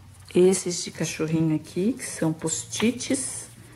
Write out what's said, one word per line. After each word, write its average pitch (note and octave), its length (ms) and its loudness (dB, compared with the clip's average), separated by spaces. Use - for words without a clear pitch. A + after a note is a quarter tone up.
esses F3+ 500 4
de - 80 -8
cachorrinho D#3+ 640 0
aqui, F3+ 380 0
que - 120 -8
são - 260 0
post-its, - 1160 -2